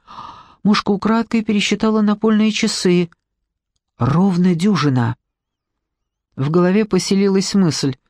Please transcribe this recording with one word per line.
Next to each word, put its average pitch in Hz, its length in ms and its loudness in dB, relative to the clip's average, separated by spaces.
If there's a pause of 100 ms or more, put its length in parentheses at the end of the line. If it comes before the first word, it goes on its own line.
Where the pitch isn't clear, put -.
(640)
Мошка 202 280 0
украдкой 220 540 -2
пересчитала 214 560 0
напольные 214 500 2
часы. 180 600 0 (880)
Ровно 180 560 2
дюжина. 143 640 0 (1160)
В 139 160 -4
голове 180 360 2
поселилась 196 680 0
мысль: 151 420 0 (140)